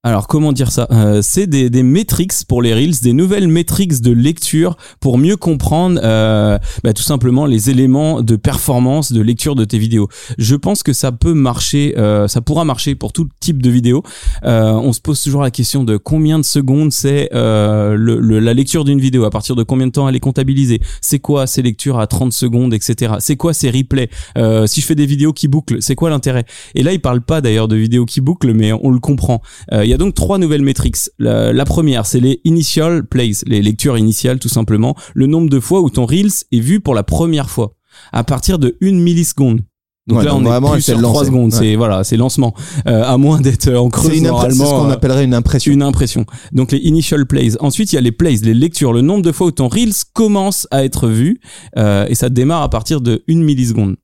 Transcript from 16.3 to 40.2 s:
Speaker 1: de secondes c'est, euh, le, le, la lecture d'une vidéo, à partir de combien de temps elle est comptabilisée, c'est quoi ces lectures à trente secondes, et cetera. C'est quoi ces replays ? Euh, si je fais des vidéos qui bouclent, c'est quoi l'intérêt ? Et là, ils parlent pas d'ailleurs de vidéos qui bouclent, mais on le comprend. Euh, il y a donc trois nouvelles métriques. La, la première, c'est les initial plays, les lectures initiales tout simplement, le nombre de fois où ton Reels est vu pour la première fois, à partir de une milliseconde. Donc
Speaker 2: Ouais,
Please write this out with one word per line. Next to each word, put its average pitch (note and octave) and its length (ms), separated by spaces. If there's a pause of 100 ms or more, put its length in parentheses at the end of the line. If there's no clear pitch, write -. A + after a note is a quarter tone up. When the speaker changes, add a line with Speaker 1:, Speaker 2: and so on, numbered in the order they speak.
Speaker 1:
de D3 60
secondes C#3 480
c'est, C#3 420
euh, G#2+ 600
le, A2+ 240
le, A2 180
la A#2 160
lecture C#3 300
d'une C#3 160
vidéo, B2+ 240
à G#2 60
partir A2+ 260
de A2+ 80
combien C3 240
de A#2+ 40
temps C#3 160
elle C3 60
est B2+ 60
comptabilisée, C3+ 600 (200)
c'est - 180
quoi C#3 300
ces - 140
lectures B2 360
à G#2+ 80
trente B2+ 260
secondes, A#2+ 400
et G#2+ 80
cetera. A2 380
C'est - 160
quoi E3 180
ces C#3 180
replays ? C3 380 (300)
Euh, A2 300
si D3+ 120
je - 60
fais D#3+ 80
des D3 120
vidéos D3 260
qui C#3+ 160
bouclent, C3 340
c'est C3 140
quoi E3 140
l'intérêt ? B2+ 340 (320)
Et C3 80
là, D#3+ 80
ils F#3 80
parlent B2 240
pas D#3+ 160
d'ailleurs A2 260
de A2 80
vidéos A2+ 300
qui A2+ 160
bouclent, C3 340
mais G#2+ 180
on C3 180
le B2 100
comprend. B2+ 420 (300)
Euh, G#2+ 120
il A#2 60
y - 20
a - 40
donc F#3 180
trois G3 220
nouvelles D3+ 240
métriques. C3+ 380 (200)
La, A2+ 360
la C3+ 100
première, D3 400
c'est B2 160
les C3 240
initial E3 600
plays, A#2+ 260 (140)
les G#2 160
lectures G#2+ 340
initiales A2+ 420
tout A#2+ 120
simplement, A2+ 440 (200)
le C3 120
nombre D#3+ 220
de C#3 100
fois F3+ 220
où D#3 80
ton B2 160
Reels F3+ 240 (240)
est A#2 80
vu F3 200
pour C#3+ 140
la G2+ 80
première D3+ 460
fois, G#2+ 280 (360)
à A#2 100
partir C#3+ 360
de B2 240
une F#3+ 180
milliseconde. D#3+ 600 (460)
Donc A#2 120
Speaker 2:
Ouais, - 60